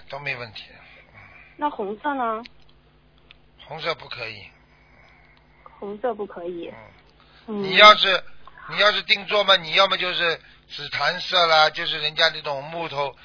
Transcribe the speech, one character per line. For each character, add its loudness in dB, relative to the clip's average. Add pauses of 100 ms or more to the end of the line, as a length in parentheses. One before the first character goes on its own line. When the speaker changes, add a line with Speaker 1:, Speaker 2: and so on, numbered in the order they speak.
Speaker 1:
都 -8
没 -8
问 -10
题。 -16 (920)
Speaker 2:
那 -2
红 -6
色 -2
呢？ -2 (1200)
Speaker 1:
红 -14
色 -2
不 -14
可 -10
以。 -14 (1400)
Speaker 2:
红 -10
色 -2
不 -8
可 -12
以。 -10
Speaker 1:
嗯。 -16 (720)
Speaker 2:
嗯。 -6
Speaker 1:
你 -2
要 12
是， 0 (460)
你 -6
要 4
是 -4
定 -2
做 0
嘛， 4
你 -8
要 6
么 0
就 -4
是 -2 (300)
紫 -12
檀 -2
色 2
啦， 8
就 -6
是 -6
人 -4
家 6
这 -6
种 -6
木 -6
头， -4 (120)